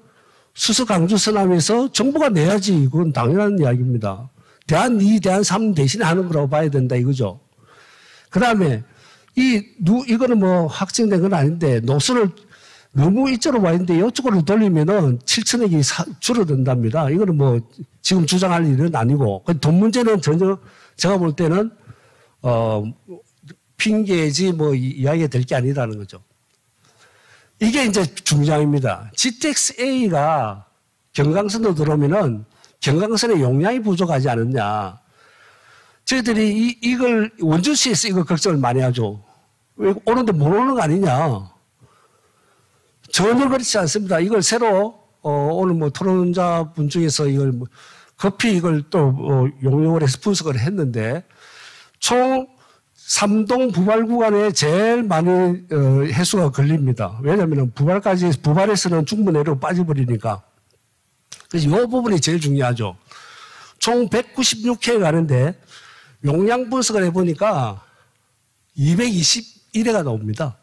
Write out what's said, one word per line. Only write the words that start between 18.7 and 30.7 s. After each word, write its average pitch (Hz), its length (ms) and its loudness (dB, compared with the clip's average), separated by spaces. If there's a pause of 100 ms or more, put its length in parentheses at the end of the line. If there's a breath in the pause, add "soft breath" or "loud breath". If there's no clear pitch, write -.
아니고 117 500 0
그 170 140 -2
돈 160 200 2
문제는 220 420 2
전혀 185 380 0 (380 loud breath)
제가 190 220 0
볼 160 180 0
때는, 185 340 0 (720 soft breath)
어, 113 420 0 (920)
핑계지 185 760 0
뭐 151 220 0
이-, 131 160 -2
이야기가 143 380 0
될 127 160 -2
게 143 100 -6
아니라는 123 440 -2
거죠. 95 240 -16 (1400 soft breath)
이게 233 260 2
이제 196 180 2
중요합니다. 147 1120 -2
지텍스 - 640 -4
A가 156 840 0 (460)